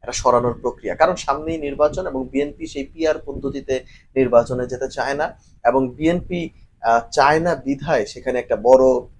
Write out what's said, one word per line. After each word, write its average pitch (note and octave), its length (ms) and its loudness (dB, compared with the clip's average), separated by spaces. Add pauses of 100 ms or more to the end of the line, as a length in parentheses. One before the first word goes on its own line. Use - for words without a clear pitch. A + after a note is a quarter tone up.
এটা - 80 -10
সরানোর A#2+ 500 0
প্রক্রিয়া। A2 340 -6
কারণ E3+ 200 2
সামনেই D#3 420 -4
নির্বাচন D3 500 -2
এবং C3 200 -6
বিএনপি C#3+ 400 -4
সেই C#3 180 -10
পিআর D#3+ 300 -2 (100)
পদ্ধতিতে C3+ 580 -6 (320)
নির্বাচনে B2 520 2
যেতে B2+ 220 -8
চায় C3+ 240 -4
না D3+ 240 -6 (260)
এবং B2+ 260 2
বিএনপি, E3 600 -2 (320)
আহ, A#2 300 2
চায় D3+ 280 4
না E3+ 160 0
বিধায় C3+ 500 -2
সেখানে B2 340 -6
একটা A#2 160 -2
বড় B2+ 520 6 (120)